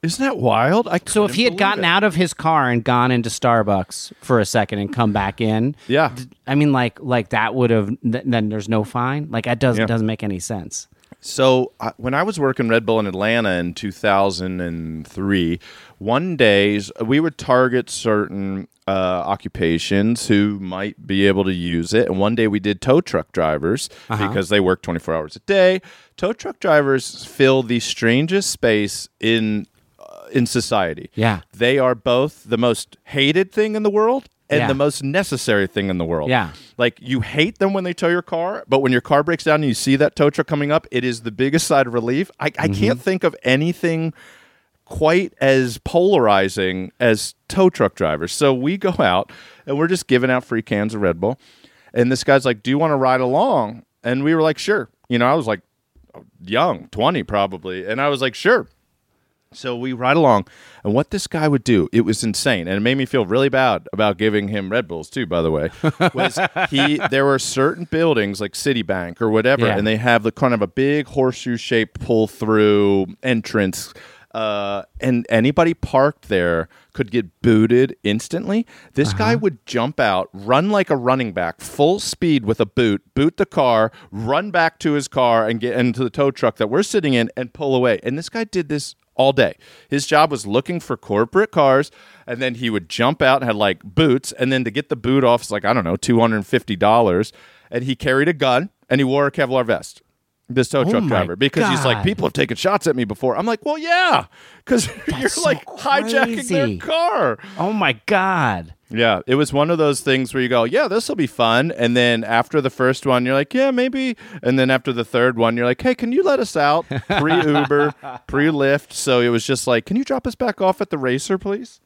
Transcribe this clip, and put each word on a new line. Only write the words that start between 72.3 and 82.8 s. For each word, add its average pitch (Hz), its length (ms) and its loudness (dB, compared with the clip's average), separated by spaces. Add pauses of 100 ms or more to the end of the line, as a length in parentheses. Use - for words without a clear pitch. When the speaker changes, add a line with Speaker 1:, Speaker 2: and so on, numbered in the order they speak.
Speaker 1:
entrance, 110 720 -2 (400)
uh, 101 500 -4 (160)
and 120 300 0
anybody 143 440 2
parked - 540 -2
there 87 400 0 (240)
could 131 180 -6
get 113 320 -4
booted 120 640 4
instantly. 170 600 -2 (300)
This 131 180 0
guy 214 160 0
Speaker 2:
Uh-huh. 233 140 2
Speaker 1:
would 175 220 -4
jump 120 360 -4
out, 95 320 0
run 127 380 0
like 202 180 0
a 147 80 2
running 123 340 0
back, 85 300 -6
full 170 400 0
speed 151 420 -2
with 104 160 -2
a 113 60 2
boot, 104 360 0 (140)